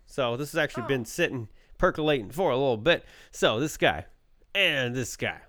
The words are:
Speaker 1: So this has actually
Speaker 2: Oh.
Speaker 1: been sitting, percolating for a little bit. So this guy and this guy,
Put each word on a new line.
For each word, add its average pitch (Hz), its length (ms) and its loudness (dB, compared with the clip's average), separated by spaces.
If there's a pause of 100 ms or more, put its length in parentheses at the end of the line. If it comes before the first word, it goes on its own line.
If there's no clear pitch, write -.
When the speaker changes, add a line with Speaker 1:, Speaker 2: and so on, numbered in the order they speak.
Speaker 1:
So 120 300 -2
this 143 160 -8
has 165 60 -2
actually 151 260 -2
Speaker 2:
Oh. - 40 -4
Speaker 1:
been 127 160 0
sitting, 139 440 -2 (280)
percolating 151 540 0
for 160 200 0
a 123 60 2
little 131 220 2
bit. 156 260 2 (260)
So 123 300 2
this 151 160 -4
guy 85 300 0 (480)
and 143 420 2
this 127 200 -4
guy, 101 320 -6